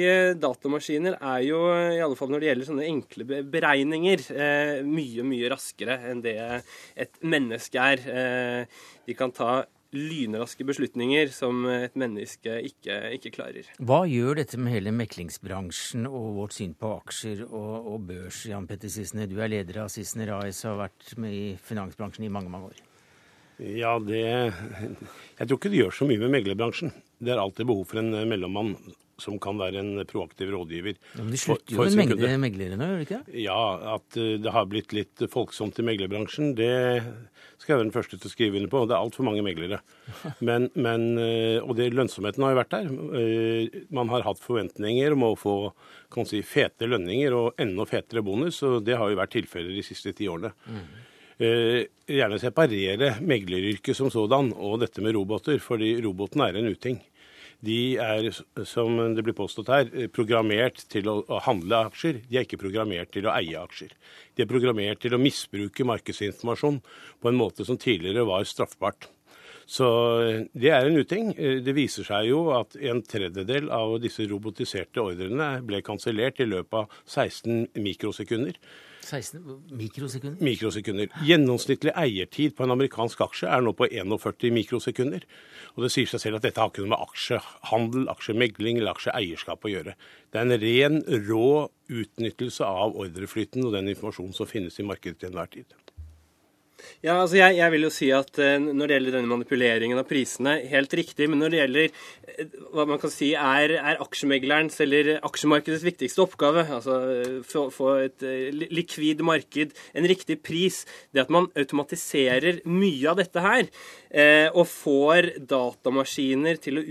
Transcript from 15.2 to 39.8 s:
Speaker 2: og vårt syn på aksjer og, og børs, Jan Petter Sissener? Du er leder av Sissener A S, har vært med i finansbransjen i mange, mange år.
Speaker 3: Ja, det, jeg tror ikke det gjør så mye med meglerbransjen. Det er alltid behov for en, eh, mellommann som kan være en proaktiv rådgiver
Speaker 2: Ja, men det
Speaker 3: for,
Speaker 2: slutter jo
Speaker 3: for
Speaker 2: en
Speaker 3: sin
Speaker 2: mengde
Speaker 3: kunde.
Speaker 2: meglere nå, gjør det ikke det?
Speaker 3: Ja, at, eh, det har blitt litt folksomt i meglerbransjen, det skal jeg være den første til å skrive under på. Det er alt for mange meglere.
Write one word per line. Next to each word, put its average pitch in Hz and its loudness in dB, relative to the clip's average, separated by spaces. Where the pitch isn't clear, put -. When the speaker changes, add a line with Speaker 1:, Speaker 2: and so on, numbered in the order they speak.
Speaker 2:
og 117 -8
vårt 101 -6
syn 90 -8
på 110 -6
aksjer 107 -10
og, 110 -10
og 110 -8
børs, 90 -12
Jan 101 -8
Petter 104 -12
Sissener? 107 -8
Du 95 -8
er 110 -2
leder 104 -6
av 104 -8
Sissener 107 -8
A 101 -6
S, 98 -10
har 107 -6
vært - -12
med 110 -6
i 101 -6
finansbransjen 104 -8
i 101 -6
mange, 95 -8
mange 92 -12
år. - -20
Speaker 3:
Ja, 117 -2
det, 110 -2
jeg 120 -4
tror 135 2
ikke 202 -2
det 185 2
gjør 92 2
så - 0
mye 120 4
med 127 2
meglerbransjen. 113 -2
Det 120 -4
er 120 0
alltid 98 -4
behov 98 0
for 110 -4
en, 113 0
eh, 107 -2
mellommann 101 -2
som 104 -10
kan 101 -6
være 95 -4
en 101 -4
proaktiv 95 -8
rådgiver 87 -6
Speaker 2:
Ja, 117 -10
men 110 -6
det 131 -4
Speaker 3:
for, - 0
Speaker 2:
slutter - -10
jo 123 0
Speaker 3:
for 120 4
Speaker 2:
en 196 4
Speaker 3:
sin 208 8
Speaker 2:
mengde 117 2
Speaker 3:
kunde. 123 2
Speaker 2:
meglere 95 -4
nå, 123 -4
gjør 190 -4
det 143 -6
ikke 220 -8
det? 143 -14
Speaker 3:
Ja, 101 -2
at, - -8
eh, 110 0
det 110 -2
har 107 2
blitt 101 -4
litt 104 -4
folksomt 110 -4
i 117 0
meglerbransjen, 107 -2
det 120 2
skal - -2
jeg 139 4
være 110 2
den 101 -4
første 101 -4
til - -12
å - -16
skrive 101 2
under 98 -2
på. 131 2
Det 110 0
er 90 4
alt 117 -4
for 131 -2
mange 107 0
meglere. 90 -6